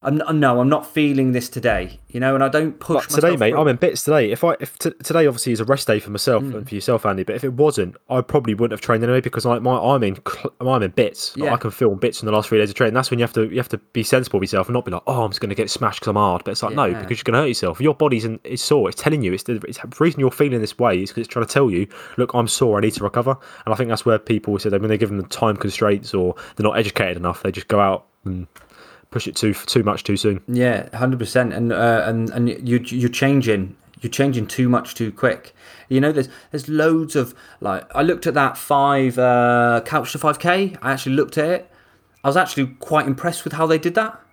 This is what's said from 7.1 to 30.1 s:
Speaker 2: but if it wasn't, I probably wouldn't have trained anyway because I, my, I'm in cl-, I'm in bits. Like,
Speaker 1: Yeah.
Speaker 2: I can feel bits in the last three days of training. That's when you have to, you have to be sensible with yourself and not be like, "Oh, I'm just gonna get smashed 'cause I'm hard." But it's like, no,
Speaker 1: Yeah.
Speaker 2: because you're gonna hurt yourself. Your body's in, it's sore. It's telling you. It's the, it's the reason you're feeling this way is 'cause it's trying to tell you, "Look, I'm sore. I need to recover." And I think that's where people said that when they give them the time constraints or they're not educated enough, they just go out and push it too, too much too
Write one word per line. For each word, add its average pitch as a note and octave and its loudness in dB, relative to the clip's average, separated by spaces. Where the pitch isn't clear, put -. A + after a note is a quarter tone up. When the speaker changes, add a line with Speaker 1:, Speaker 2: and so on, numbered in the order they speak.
Speaker 2:
but G#2+ -4
if A#2+ -8
it C3+ -2
wasn't, A#2+ 2
I B2+ 0
probably A#2+ 0
wouldn't A2+ 0
have G#2 -8
trained A2+ 0
anyway B2 2
because A#2+ -4
I, A#2+ 2
my, B2+ 0
I'm B2 2
in G2 0
cl-, - -8
I'm B2+ 0
in F#2 0
bits. - -2
Like, D3 -2
Speaker 1:
Yeah. C3+ 0
Speaker 2:
I - 0
can A2+ -4
feel G#2 2
bits G#2 -2
in A2 -4
the G#2+ 0
last G#2+ 2
three A2 4
days G#2+ 2
of G2 -10
training. A2+ 2
That's B2+ 0
when B2 -2
you A#2+ 4
have A2+ -4
to, A2+ 2
you G#2 -4
have B2 -4
to A2+ -6
be - -6
sensible A#2+ 2
with G2 -2
yourself F#2+ 0
and A#2+ -4
not B2 0
be G2+ -8
like, E2+ -6
"Oh, B2+ 0
I'm G#2 -2
just - -8
gonna G2+ -4
get G2+ -2
smashed - -4
'cause - -4
I'm G2+ 2
hard." F#2+ 2
But G2 -6
it's - -6
like, G#2+ -4
no, C#3 0
Speaker 1:
Yeah. F#2 -2
Speaker 2:
because G#2 -6
you're - -12
gonna B2 2
hurt D3+ 0
yourself. F#2 -4
Your D3 2
body's B2+ 2
in, A2+ -6
it's - -8
sore. B2+ 2
It's - -8
telling D3+ 0
you. F#2 0
It's F#2+ -6
the, A2+ -4
it's A#2+ -12
the - -14
reason D#3 2
you're C3 4
feeling C3 0
this - -6
way G2 2
is G2 -8
'cause - -8
it's A#2 -6
trying A#2 -2
to - -10
tell C#3 4
you, F#2 0
"Look, - 0
I'm A#2+ 0
sore. A2 2
I - 2
need G#2+ 0
to G2+ -8
recover." A#2+ -2
And A2 0
I - -10
think A#2 -2
that's A2 -2
where A2 4
people G#2 -2
said G2+ -2
that G2 2
when G#2+ -2
they G#2+ 2
give G#2+ 0
them G2+ -4
the F2+ -8
time G#2+ 0
constraints G2+ -2
or F2+ 0
they're G#2+ -2
not G#2+ 2
educated G2 -2
enough, F2 -4
they G2 -4
just - -10
go G#2 4
out G2 2
and F#2 -8
push - -6
it - -8
too, G#2+ 0
too - 0
much G2+ -2
too G2+ 0